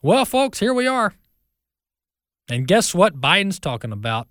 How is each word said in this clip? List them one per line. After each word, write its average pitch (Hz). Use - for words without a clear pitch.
Well, 233
folks, 262
here 240
we 247
are. 247
And 127
guess 214
what 175
Biden's 185
talking 120
about? 113